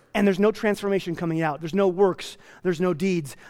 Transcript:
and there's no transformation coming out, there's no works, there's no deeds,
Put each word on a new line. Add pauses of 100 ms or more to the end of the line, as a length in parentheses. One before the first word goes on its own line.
(160)
and
there's
no
transformation
coming
out,
there's
no
works, (260)
there's
no
deeds, (140)